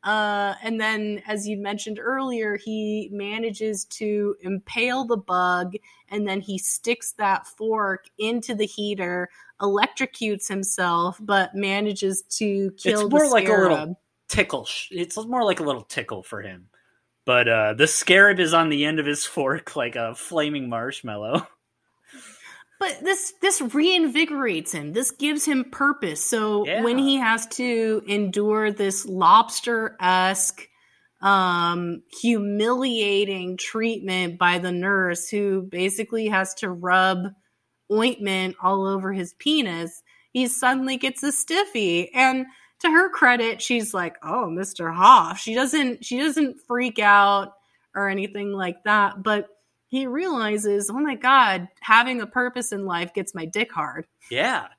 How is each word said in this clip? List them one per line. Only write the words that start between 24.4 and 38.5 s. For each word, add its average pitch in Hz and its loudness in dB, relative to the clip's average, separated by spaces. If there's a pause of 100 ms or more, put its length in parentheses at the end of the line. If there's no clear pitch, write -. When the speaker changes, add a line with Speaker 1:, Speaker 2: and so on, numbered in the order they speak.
Speaker 1:
him. 151 -8
This 254 0
gives 294 -2
him 262 0
purpose. 277 -2
So 214 0
Speaker 2:
Yeah. 208 -2
Speaker 1:
when 240 2
he 277 4
has 226 2 (100)
to 226 0
endure 208 0
this 196 -2
lobster-esque, 214 2 (520)
um, 175 2 (180)
humiliating 208 0
treatment 190 -4
by 175 2
the 180 -4
nurse 180 0
who 202 -2
basically 196 -4
has 190 0
to 202 -6
rub 180 0 (640)
ointment 202 0